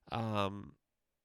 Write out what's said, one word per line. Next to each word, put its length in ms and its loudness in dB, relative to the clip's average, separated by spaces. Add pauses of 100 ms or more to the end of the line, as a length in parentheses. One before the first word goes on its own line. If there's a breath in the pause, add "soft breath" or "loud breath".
(100)
um, 640 0 (520)